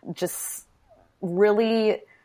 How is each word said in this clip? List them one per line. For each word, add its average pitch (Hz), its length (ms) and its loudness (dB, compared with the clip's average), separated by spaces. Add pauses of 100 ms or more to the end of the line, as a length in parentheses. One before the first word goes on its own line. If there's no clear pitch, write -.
(140)
just - 500 -8 (560)
really 214 800 2 (240)